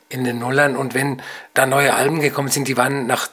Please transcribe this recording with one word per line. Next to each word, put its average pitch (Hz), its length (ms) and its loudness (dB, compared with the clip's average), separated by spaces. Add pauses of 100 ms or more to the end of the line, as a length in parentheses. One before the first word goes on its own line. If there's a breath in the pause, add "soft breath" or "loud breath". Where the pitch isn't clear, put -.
in 131 140 -6
den 120 160 -2
Nullern 135 380 0
und 131 180 -4
wenn 135 260 -2 (320 loud breath)
da 131 140 2
neue 135 280 4
Alben 151 260 2
gekommen 143 280 0
sind, 135 200 -2
die 131 80 -2
waren 131 300 0
nach 123 260 -2